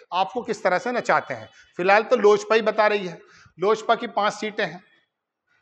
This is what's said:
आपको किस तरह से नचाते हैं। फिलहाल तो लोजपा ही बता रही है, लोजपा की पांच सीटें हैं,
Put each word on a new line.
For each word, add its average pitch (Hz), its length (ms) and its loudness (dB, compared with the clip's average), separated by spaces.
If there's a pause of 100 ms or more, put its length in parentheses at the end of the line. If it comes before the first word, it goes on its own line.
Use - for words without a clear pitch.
(140)
आपको 196 280 -2
किस - 220 -6
तरह 180 140 2
से 240 140 -6
नचाते 165 420 0
हैं। 110 160 -14 (280)
फिलहाल 196 260 4
तो 220 120 0
लोजपा 208 400 4
ही 233 60 2
बता 214 260 2
रही 208 200 -2
है, 165 120 -14 (400)
लोजपा 220 360 0
की 233 120 -4
पांच 202 260 -2
सीटें 214 320 -6
हैं, 170 180 -10 (800)